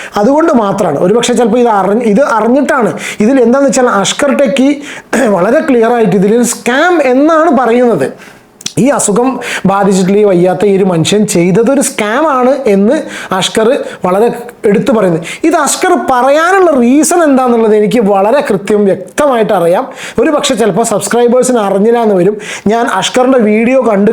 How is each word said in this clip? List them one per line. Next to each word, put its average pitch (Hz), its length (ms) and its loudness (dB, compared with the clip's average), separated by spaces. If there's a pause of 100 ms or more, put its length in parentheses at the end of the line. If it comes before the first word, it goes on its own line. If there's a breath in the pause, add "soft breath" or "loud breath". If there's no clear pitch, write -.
(160 loud breath)
അതുകൊണ്ട് 285 360 2
മാത്രമാണ്. 196 540 0
ഒരുപക്ഷെ 233 280 0
ചിലപ്പോൾ 226 300 0
ഇത് 233 40 2 (120)
അറിഞ്ഞ്, 202 320 0
ഇത് 226 100 2 (140)
അറിഞ്ഞിട്ടാണ്. 240 560 0 (320 loud breath)
ഇതിൽ 269 120 2 (100)
എന്താണെന്ന് 269 240 2
വെച്ചാൽ 247 200 0 (120)
അഷ്കർ 277 300 -2 (100)
ടെക്കി 262 280 0 (300 loud breath)
<clears throat> 220 360 -2
വളരെ 220 240 0 (100)
ക്ലിയർ 240 280 2
ആയിട്ട് 208 220 0
ഇതിൽ 220 240 2 (100)
സ്കാം 311 480 0 (120)
എന്നാണ് 311 360 2 (120)
പറയുന്നത്. 226 460 0 (760 loud breath)
ഈ 240 40 2 (100)
അസുഖം 208 300 0 (440 loud breath)
ബാധിച്ചിട്ടുള്ള 196 520 2
ഈ - 60 4
വയ്യാത്ത 180 420 0
ഈ 196 80 2
ഒരു 196 140 0
മനുഷ്യൻ 180 420 0
ചെയ്തതൊരു 208 540 2
സ്കാം 220 360 -2 (140)
ആണ് 254 140 2 (220)
എന്ന് 208 220 2 (420 loud breath)
അഷ്കർ 214 300 -2 (380 loud breath)
വളരെ 196 220 0 (420)
എടുത്തു 226 260 0
പറയുന്നത്. 180 260 0 (260 loud breath)
ഇത് 339 160 2
അഷ്കർ 359 280 -2 (180)
പറയാനുള്ള 320 600 2 (100)
റീസൺ 285 480 2
എന്താണെന്നുള്ളത് 240 520 2
എനിക്ക് 214 200 0 (120)
വളരെ 208 360 2
കൃത്യം 208 400 0
വ്യക്തമായിട്ട് 220 720 -2
അറിയാം. 185 260 0 (360 loud breath)
ഒരു 311 140 0
പക്ഷേ 262 260 -2
ചിലപ്പോൾ 214 300 0
സബ്സ്ക്രൈബേഴ്സിന് 240 760 0
അറിഞ്ഞില്ല 220 380 2
എന്ന് 202 140 2
വരും. 202 160 0 (360 loud breath)
ഞാൻ 233 120 0 (160)
അഷ്കറിൻ്റെ 254 380 0 (140)
വീഡിയോ 240 280 2 (120)
കണ്ടു 208 200 2